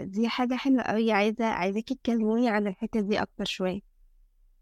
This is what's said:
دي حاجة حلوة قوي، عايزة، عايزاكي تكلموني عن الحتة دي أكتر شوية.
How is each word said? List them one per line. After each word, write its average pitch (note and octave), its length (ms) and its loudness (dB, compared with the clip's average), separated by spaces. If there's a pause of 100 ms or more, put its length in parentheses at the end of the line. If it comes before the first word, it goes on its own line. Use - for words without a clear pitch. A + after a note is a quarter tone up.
دي G3+ 240 -2
حاجة B3 260 -2
حلوة B3+ 280 2
قوي، A3 300 0
عايزة، G#3+ 320 2
عايزاكي G#3 500 -2
تكلموني A#3 540 0
عن G#3 180 0
الحتة G#3+ 340 -4
دي G3+ 220 0
أكتر - 220 -8
شوية. F#3 360 -4 (800)